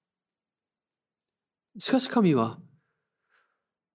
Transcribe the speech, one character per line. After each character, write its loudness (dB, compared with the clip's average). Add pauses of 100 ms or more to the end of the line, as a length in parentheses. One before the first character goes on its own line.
(1800)
し -8
か 4
し -4
神 4
は、 -2 (1400)